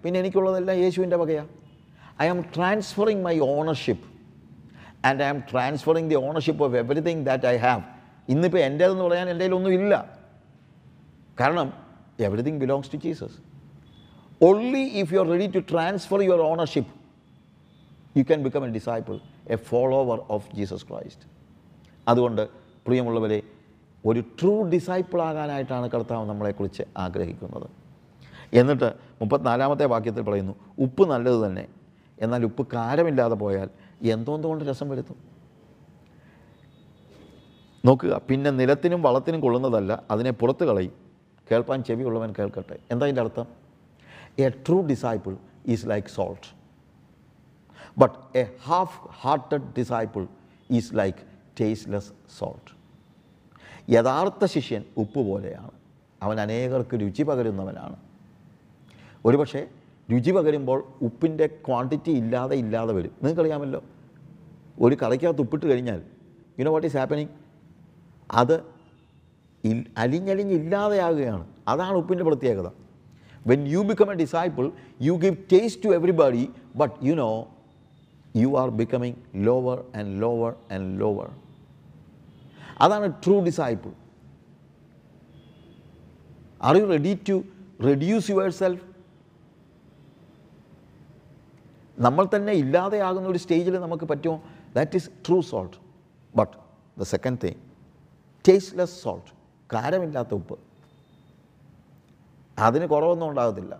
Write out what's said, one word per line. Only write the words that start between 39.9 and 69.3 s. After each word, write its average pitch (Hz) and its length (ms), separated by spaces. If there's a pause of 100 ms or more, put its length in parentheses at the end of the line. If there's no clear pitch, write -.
അതിനെ 120 280
പുറത്ത് 131 300
കളയും. 92 240 (560)
കേൾപ്പാൻ 120 280 (100)
ചെവിയുള്ളവൻ 113 500
കേൾക്കട്ടെ." 98 380 (160)
എന്താ 123 180
ഇതിൻ്റെ 123 140
അർത്ഥം? 117 220 (1000)
A - 20 (180)
true 180 160 (100)
disciple 113 440 (380)
is 107 160
like 104 260
salt, 92 280 (1600)
but 127 120 (300)
a - 20 (200)
half-hearted 147 1000 (160)
disciple 113 480 (520)
is 113 80 (140)
like 95 200 (380)
tasteless 107 500 (300)
salt. - 280 (1300)
യഥാർത്ഥ 139 500 (100)
ശിഷ്യൻ 120 280 (200)
ഉപ്പ് 107 260
പോലെയാണ്, 98 440 (520)
അവൻ 107 200
അനേകർക്ക് 123 580
രുചി 101 260
പകരുന്നവനാണ്. 107 680 (1300)
ഒരുപക്ഷെ 139 360 (500)
രുചി 123 240
പകരുമ്പോൾ 147 420 (280)
ഉപ്പിൻ്റെ 156 400 (200)
ക്വാണ്ടിറ്റി 131 540
ഇല്ലാതെ 123 420
ഇല്ലാതെ 113 340
വരും. 85 160 (100)
നിങ്ങൾക്കറിയാമല്ലോ, 147 580 (1040)
ഒരു 127 180
കറിക്കകത്ത് 139 420
ഉപ്പിട്ട് 151 260
കഴിഞ്ഞാൽ, 120 300 (560)
you 127 80
know 156 120
what 160 120
is 139 120
happening? 147 300 (1000)
അത് 123 260 (1080)